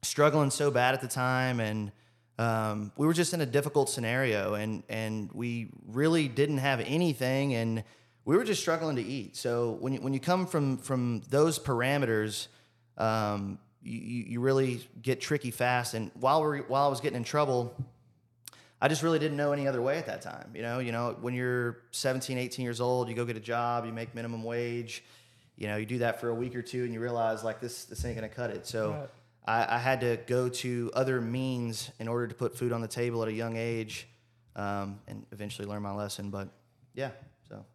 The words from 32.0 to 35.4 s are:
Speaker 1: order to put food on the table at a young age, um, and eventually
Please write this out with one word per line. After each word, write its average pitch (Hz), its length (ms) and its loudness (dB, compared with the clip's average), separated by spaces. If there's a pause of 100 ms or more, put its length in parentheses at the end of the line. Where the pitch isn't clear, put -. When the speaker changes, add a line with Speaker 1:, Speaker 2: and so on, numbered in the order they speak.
Speaker 1:
order 120 180 0
to 117 80 -10
put - 220 -4
food 123 160 0
on 117 80 -2
the 113 60 -4
table 120 360 -2
at 110 60 0
a 110 40 -4
young 113 220 -2
age, 113 500 -4 (520)
um, 101 500 -4
and 104 240 -12
eventually 104 360 -8